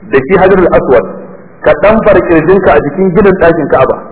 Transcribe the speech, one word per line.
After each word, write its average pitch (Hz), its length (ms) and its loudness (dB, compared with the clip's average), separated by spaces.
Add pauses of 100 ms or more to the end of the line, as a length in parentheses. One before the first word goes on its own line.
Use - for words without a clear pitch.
da - 140 -4
shi 135 180 -2
Hajarul 190 320 2
Aswad, - 380 0 (520)
ka - 180 0
dan 214 220 0
fara 196 240 2
kirjinka 170 480 0
a - 100 2
jikin 190 300 -4
ginin 190 260 2
ɗakin 160 320 0
Ka'aba 135 280 0 (160)